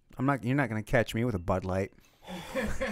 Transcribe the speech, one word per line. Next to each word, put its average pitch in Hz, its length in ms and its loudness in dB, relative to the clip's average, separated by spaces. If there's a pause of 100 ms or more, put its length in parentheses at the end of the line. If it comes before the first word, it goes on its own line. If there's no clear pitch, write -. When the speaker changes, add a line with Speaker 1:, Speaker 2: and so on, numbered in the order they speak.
(180)
Speaker 1:
I'm 127 80 0
not, 139 180 2
you're 127 120 0
not 143 140 2
gonna 110 140 -2
catch 113 320 2
me 113 80 2
with 120 120 0
a 90 40 -2
Bud 92 240 0
Light. 92 300 0 (340)
Speaker 2:
<laughs> 180 60 -10 (580)